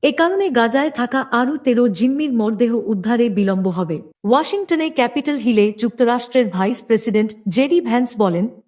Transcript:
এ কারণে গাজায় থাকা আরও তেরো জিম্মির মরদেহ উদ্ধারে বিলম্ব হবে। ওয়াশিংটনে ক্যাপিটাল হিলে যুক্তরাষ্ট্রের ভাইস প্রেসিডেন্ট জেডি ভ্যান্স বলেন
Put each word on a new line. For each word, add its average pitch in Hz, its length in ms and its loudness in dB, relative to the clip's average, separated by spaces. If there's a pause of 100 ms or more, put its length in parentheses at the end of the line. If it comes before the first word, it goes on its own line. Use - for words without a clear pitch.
এ 294 100 2
কারণে 370 380 0
গাজায় 254 500 0
থাকা 247 200 -2 (120)
আরও 254 220 0 (100)
তেরো 240 240 4
জিম্মির 262 440 0
মরদেহ 226 400 0 (140)
উদ্ধারে 226 440 0
বিলম্ব 190 400 0
হবে। 170 260 -4 (280)
ওয়াশিংটনে 320 680 0
ক্যাপিটাল 285 480 -2
হিলে 214 260 2 (140)
যুক্তরাষ্ট্রের 240 720 0
ভাইস 190 280 -2 (100)
প্রেসিডেন্ট 214 420 2 (180)
জেডি 269 320 2
ভ্যান্স 240 380 0
বলেন 180 260 2 (240)